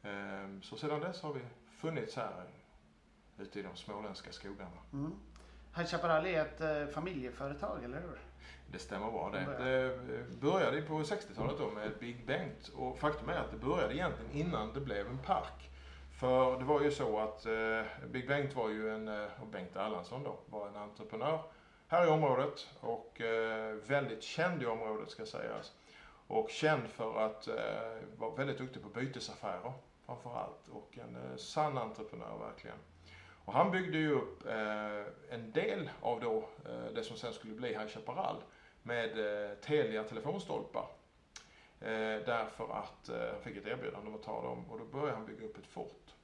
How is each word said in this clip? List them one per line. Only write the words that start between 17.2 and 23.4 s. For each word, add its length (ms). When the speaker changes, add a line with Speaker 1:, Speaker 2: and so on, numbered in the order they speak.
Speaker 1:
eh, 360
Big 160
Bengt 280
var 140
ju 200
en, 180
eh, 340
och 60
Bengt 280
Erlandsson 480
då, 220
var 220
en 80
entreprenör 680
här 180
i 40
området. 580
Och, 420
eh, 540